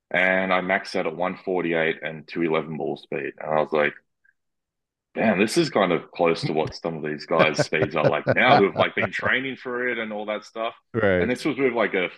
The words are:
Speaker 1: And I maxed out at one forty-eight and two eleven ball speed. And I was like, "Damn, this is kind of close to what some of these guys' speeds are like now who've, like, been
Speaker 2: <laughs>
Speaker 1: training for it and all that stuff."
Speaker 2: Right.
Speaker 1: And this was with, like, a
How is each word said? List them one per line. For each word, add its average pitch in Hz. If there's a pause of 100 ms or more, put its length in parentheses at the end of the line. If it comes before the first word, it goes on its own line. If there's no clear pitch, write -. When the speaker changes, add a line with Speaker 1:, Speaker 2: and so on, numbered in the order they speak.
(100)
Speaker 1:
And 92
I 92
maxed 95
out 90
at 80
one 90
forty-eight 85
and 78
two 85
eleven 80
ball 73
speed. 71
And 76
I 78
was 73
like, 73 (1200)
"Damn, 95
this 110
is 165
kind 95
of 73
close 82
to -
what 76
some 82
of 73
these 76
guys' 78
speeds -
are 76
like 73
now 127
who've, 98
like, 87
been 101
Speaker 2:
<laughs> -
Speaker 1:
training 123
for 123
it 120
and 110
all 104
that 104
stuff." 117 (180)
Speaker 2:
Right. 98
Speaker 1:
And 110
this 123
was 139
with, 131
like, 101
a 90